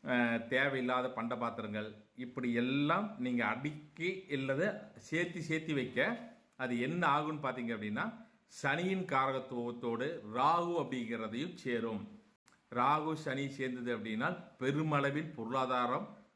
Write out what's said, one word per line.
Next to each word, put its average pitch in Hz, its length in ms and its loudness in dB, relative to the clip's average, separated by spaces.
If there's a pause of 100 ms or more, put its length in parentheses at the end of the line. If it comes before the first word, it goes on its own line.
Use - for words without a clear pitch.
அஹ், 120 360 2 (140)
தேவையில்லாத 127 540 2 (100)
பண்ட 117 240 -2
பாத்திரங்கள், 107 480 -4 (360)
இப்படி 123 240 -2 (120)
எல்லாம் 147 460 2 (180)
நீங்க 123 180 2 (100)
அடுக்கி 151 560 -4 (280)
இல்லத 135 260 2 (440)
சேர்த்து 175 420 -2
சேர்த்து 156 300 0
வைக்க 120 200 0 (640)
அது 123 120 0 (120)
என்ன 175 140 0 (140)
ஆகும்னு 151 300 0
பாத்தீங்க 120 300 -2
அப்படின்னா 107 300 -2 (540)
சனியின் 180 520 0
காரகத்துவத்தோடு 123 960 0 (300)
ராகு 170 440 4
அப்படிங்கிறதையும் 120 840 -4
சேரும். 113 380 -2 (680)
ராகு 147 420 2 (120)
சனி 139 200 -2 (120)
சேர்ந்தது 123 400 -2
அப்படின்னா 110 320 -2 (320)
பெருமளவில் 143 760 2
பொருளாதாரம் 123 720 2 (280)